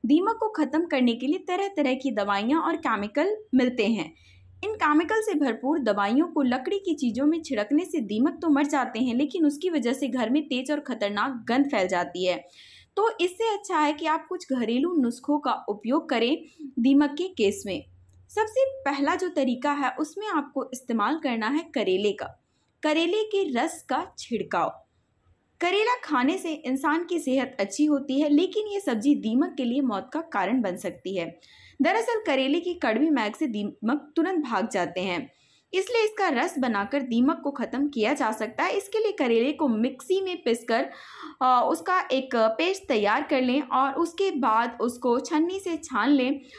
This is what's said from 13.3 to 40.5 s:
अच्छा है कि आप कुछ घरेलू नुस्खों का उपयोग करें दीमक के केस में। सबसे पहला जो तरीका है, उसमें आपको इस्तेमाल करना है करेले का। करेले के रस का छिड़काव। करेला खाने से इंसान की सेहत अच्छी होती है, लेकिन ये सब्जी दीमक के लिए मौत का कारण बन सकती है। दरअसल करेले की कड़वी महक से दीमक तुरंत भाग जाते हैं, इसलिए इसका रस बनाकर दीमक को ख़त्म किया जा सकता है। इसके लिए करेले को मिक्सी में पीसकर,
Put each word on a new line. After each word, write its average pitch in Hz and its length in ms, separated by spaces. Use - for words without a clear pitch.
अच्छा 392 260
है 302 140
कि 311 120
आप 320 220
कुछ 359 260
घरेलू 247 440
नुस्खों 277 420
का 269 120
उपयोग 233 580
करें 247 340
दीमक 277 380
के 349 60
केस 214 420
में। 180 200
सबसे 427 360
पहला 285 500
जो 359 140
तरीका 262 420
है, 285 280
उसमें 392 280
आपको 285 460
इस्तेमाल 240 460
करना 226 280
है 320 260
करेले 196 380
का। - 320
करेले 339 400
के 392 360
रस - 300
का 302 300
छिड़काव। - 640
करेला 415 420
खाने 294 340
से 339 160
इंसान 294 520
की 339 140
सेहत 262 400
अच्छी 202 260
होती 277 360
है, 302 80
लेकिन 381 380
ये 403 120
सब्जी 247 360
दीमक 220 420
के 262 80
लिए 247 160
मौत 233 320
का 311 80
कारण 233 400
बन 185 160
सकती 185 400
है। 170 220
दरअसल 440 460
करेले 269 320
की 349 140
कड़वी 277 360
महक 220 260
से 320 120
दीमक 220 680
तुरंत 330 300
भाग 220 240
जाते 180 320
हैं, 180 300
इसलिए 440 300
इसका 427 260
रस 277 300
बनाकर 240 420
दीमक 247 420
को 277 80
ख़त्म 262 360
किया 240 260
जा 254 180
सकता 220 320
है। 381 140
इसके 415 220
लिए 427 120
करेले 240 400
को 302 160
मिक्सी 262 540
में 359 220
पीसकर, 233 460